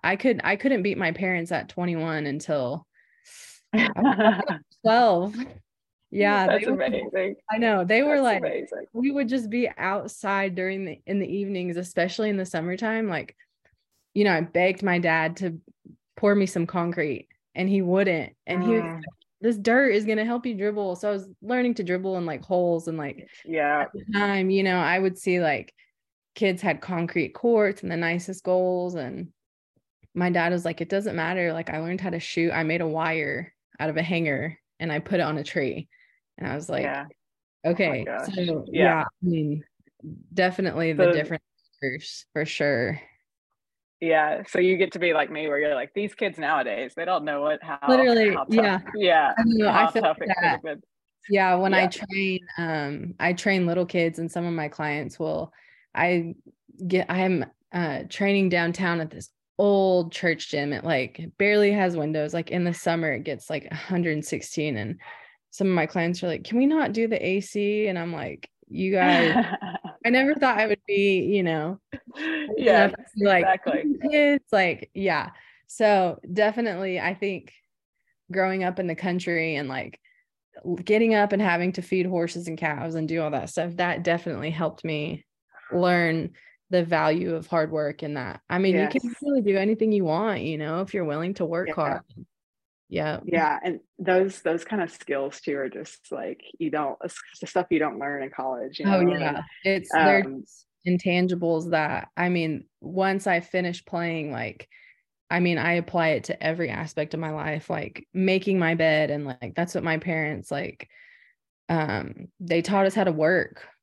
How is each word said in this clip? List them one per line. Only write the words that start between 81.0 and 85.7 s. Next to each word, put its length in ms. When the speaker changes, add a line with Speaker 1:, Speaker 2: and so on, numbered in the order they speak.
Speaker 1:
up 180
and 100
having 300
to 100
feed 240
horses 420
and 100
cows 360
and 140
do 120
all 100
that 200
stuff, 260
that 260
definitely 480
helped 340
me 400